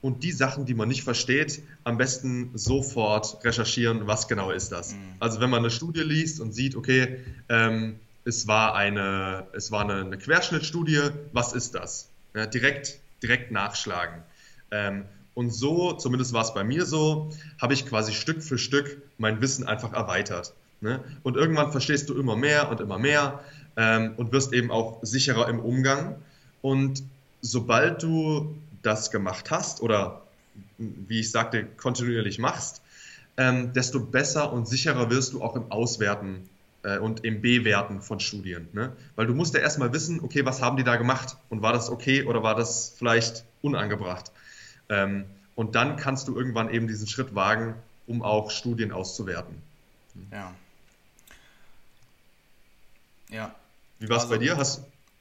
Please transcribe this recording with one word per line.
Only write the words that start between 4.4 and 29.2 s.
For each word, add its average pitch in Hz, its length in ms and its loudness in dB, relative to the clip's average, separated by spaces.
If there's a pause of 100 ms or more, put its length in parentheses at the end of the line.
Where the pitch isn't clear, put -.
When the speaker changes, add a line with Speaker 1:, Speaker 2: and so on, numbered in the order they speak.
Speaker 1:
ist 92 220 -4
das. 90 220 -8
Speaker 2:
Mhm. 101 40 -12 (220)
Speaker 1:
Also 113 200 0
wenn 127 100 4
man 120 100 4
eine 117 100 4
Studie 160 300 -4
liest 156 400 0
und 113 120 -6
sieht, 120 240 -2
okay, 127 440 2 (280)
ähm, 113 520 2 (240)
es 110 240 -2
war 110 260 4
eine, 98 760 0
es 104 180 -8
war 104 120 0
eine, 101 180 0
eine 95 180 -6
Querschnittstudie, 156 920 2 (220)
was 120 200 0
ist - 220 -6
das? - 340 -8 (260)
Ja, 110 120 -2
direkt, 127 520 0 (240)
direkt 123 300 0
nachschlagen. 87 680 -4 (480)
Ähm, 101 340 -2 (300)
und 120 160 0
so, 156 420 2
zumindest 123 400 -2
war 117 100 2
es 113 120 -2
bei 98 100 0
mir 143 220 0
so, 156 440 2 (300)
habe 127 140 4
ich 127 120 -2
quasi 110 260 -2
Stück 156 300 -4
für 131 160 -4
Stück 139 440 0 (160)
mein 110 240 0
Wissen 135 240 0
einfach 110 260 -4
erweitert, 92 640 -2 (260)
ne? 123 240 -2 (180)
Und 123 140 0
irgendwann 151 360 4
verstehst 143 360 0
du 127 100 -2
immer 123 180 2
mehr 147 340 4
und 110 100 -4
immer 101 180 -4
mehr, 143 460 2 (320)
ähm, 113 400 4
und 117 160 -2
wirst 135 220 4
eben 120 160 4
auch 113 320 0
sicherer 120 480 2
im 117 100 0
Umgang. 135 560 2 (460)
Und 135 400 2 (400)
sobald 123 600 2
du 160 540 0 (260)
das 107 280 0
gemacht 95 400 -4